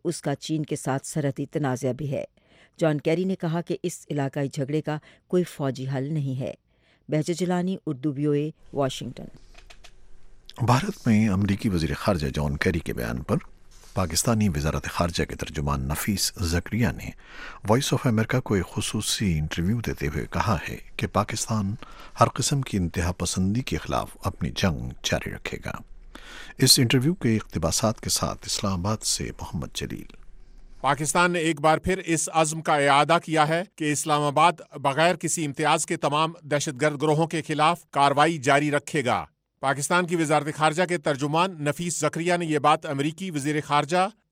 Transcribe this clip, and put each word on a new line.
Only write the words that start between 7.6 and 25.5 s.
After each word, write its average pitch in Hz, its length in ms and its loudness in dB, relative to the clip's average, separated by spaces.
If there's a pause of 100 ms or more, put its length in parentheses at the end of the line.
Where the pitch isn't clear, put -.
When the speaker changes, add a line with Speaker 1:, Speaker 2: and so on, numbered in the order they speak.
Speaker 1:
اردو 147 280 -2
وی 143 120 -2
او 147 60 4
اے، 147 180 2 (240)
واشنگٹن۔ - 520 -4 (1400)
Speaker 2:
بھارت 131 420 2
میں 110 220 6
امریکی 98 400 2
وزیر 80 240 0
خارجہ 78 340 0
جان 73 300 -2
کیری 87 220 0
کے - 140 -4
بیان 60 280 -6
پر - 160 0 (560)
پاکستانی 101 560 2
وزارت 73 360 0
خارجہ 85 380 0
کے - 120 -6
ترجمان 71 460 -2
نفیس 82 600 -2
زکریا 87 500 0
نے - 180 -8 (600)
وائس 131 240 2
آف 135 140 0
امریکہ 113 320 2
کو - 140 -2
ایک 87 120 2
خصوصی 104 760 -2
انٹرویو 87 460 0
دیتے 71 220 -2
ہوئے 69 240 -2
کہا 104 260 2 (120)
ہے 57 80 -10 (200)
کہ - 100 -2
پاکستان 104 640 -2 (460)
ہر - 80 6
قسم 139 340 0
کی 107 160 -2
انتہا 87 340 0
پسندی 95 500 0
کے - 160 -4
خلاف - 460 -4
اپنی 87 320 -4
جنگ 65 340 0 (140)
جاری - 280 -2
رکھے - 340 -8